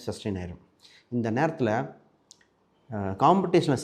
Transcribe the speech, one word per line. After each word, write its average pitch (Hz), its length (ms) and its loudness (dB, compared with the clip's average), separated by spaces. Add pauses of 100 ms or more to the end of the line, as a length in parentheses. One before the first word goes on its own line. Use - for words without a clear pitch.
சஸ்டெயின் - 180 -8
ஆயிரும். 90 360 -6 (500)
இந்த 117 220 -2
நேரத்துல, 139 360 0 (1300)
அ, 107 40 -6
காம்படிஷன்ல 151 880 2